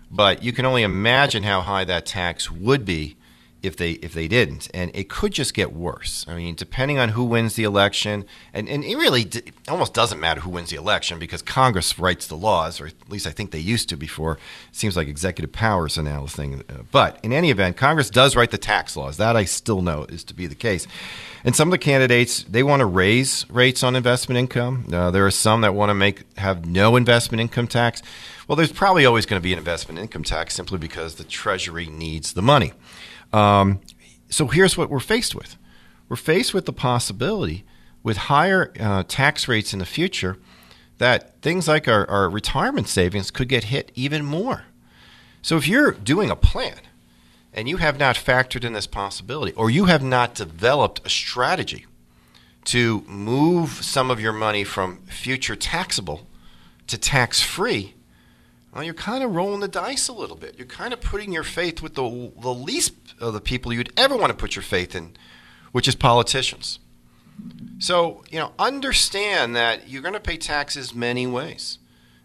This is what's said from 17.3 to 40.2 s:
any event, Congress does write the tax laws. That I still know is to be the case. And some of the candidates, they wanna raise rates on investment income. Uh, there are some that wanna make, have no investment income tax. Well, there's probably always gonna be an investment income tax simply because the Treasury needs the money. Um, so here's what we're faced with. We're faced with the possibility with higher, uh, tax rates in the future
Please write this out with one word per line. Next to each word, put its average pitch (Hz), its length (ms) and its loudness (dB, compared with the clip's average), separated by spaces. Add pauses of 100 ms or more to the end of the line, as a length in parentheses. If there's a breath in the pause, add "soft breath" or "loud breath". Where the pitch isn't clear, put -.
any 170 160 4
event, 95 260 2
Congress 147 340 2
does 127 240 6
write 120 180 4
the 104 60 -4
tax - 380 0
laws. 71 220 -8
That 113 180 4
I 107 80 4
still 95 380 -2
know 78 240 -2
is - 180 -14
to - 100 -20
be 87 140 -8
the 71 80 -12
case. 104 320 -2 (560 loud breath)
And 127 100 2
some 156 140 4
of 180 40 2
the 185 80 2
candidates, 127 640 4
they 113 200 2
wanna 139 220 4
raise 101 640 4
rates 127 340 4
on 127 140 4
investment 123 420 2
income. 123 500 -2
Uh, 87 220 2
there 98 140 6
are 98 60 6
some 110 300 4
that 101 120 4
wanna 104 220 2
make, 98 280 2 (140)
have 95 280 -2
no 98 300 6
investment 117 460 4
income 117 260 -2
tax. 117 340 0 (460 loud breath)
Well, 147 80 0
there's 160 160 4
probably 185 340 6
always 113 200 6
gonna 95 160 0
be 90 100 0
an 85 80 0
investment 82 400 -6
income 95 240 -8
tax 80 300 -4
simply 92 240 -6
because 82 380 -8
the 82 100 -16
Treasury 87 600 -6
needs 78 440 -8
the 90 100 -4
money. 123 300 4 (600 loud breath)
Um, 101 500 6 (500 soft breath)
so 151 160 0
here's 175 280 4
what 165 140 -2
we're 139 100 -2
faced 220 360 -2
with. - 200 -14 (540 soft breath)
We're 127 60 -6
faced 165 360 2
with 190 140 -2
the 139 80 -4
possibility 120 880 -2 (380 soft breath)
with 110 160 -2
higher, 165 600 2
uh, 98 280 0
tax - 400 0
rates 110 240 0
in 101 60 -6
the 92 80 -4
future - 540 -2 (580 loud breath)